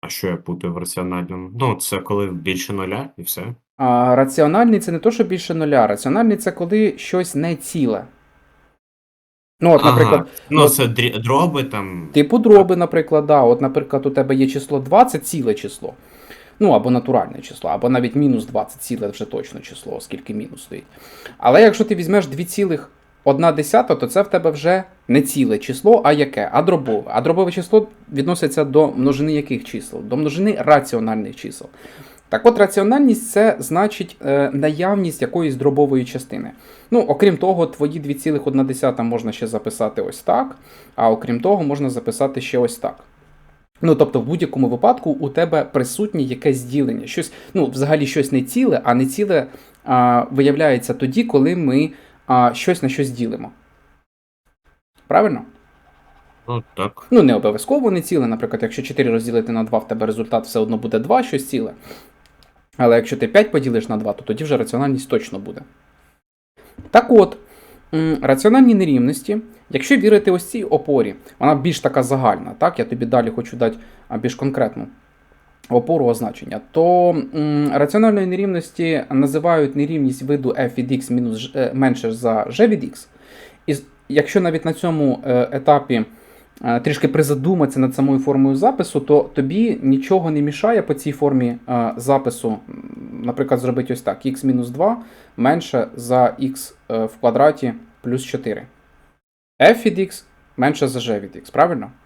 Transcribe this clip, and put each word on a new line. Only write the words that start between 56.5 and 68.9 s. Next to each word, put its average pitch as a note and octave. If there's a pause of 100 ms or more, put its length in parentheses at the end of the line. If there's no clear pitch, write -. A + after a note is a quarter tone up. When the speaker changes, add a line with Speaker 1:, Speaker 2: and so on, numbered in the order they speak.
Speaker 1:
так. -
Speaker 2:
Ну, B3
не B2+
обов'язково G#3+
не F#3
ціле. D#3+
Наприклад, A2+
якщо A2+
чотири C3
розділити A2+
на A2+
два, A2
в G#2+
тебе A2
результат A2
все -
одно A2
буде A2+
два, D#3
щось C3+
ціле. A2+ (1040)
Але A#2
якщо A#2
ти A2+
п'ять G#3
поділиш B2
на A2
два, G#2+
то -
тоді A2
вже C#3+
раціональність C3
точно G#2+
буде. - (1300)
Так A#3+
от, G#3+ (580)
м, D#3+
раціональні A3
нерівності, D#3+ (320)